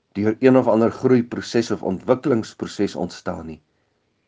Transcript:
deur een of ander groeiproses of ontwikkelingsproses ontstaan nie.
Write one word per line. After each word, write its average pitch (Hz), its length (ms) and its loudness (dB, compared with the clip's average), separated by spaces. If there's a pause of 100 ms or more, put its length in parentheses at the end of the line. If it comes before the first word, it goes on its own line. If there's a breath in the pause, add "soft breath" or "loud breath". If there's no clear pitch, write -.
(180)
deur 107 220 0
een 131 160 6
of 127 100 4
ander 110 240 2
groeiproses 120 800 0
of 104 120 -4
ontwikkelingsproses 104 1120 -2
ontstaan 85 500 -10
nie. 78 140 -16 (680)